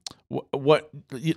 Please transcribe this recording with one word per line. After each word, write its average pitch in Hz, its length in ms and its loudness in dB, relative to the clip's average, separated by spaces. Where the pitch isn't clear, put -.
Wh-, - 200 -8
what, 139 360 2
y-, 135 260 -2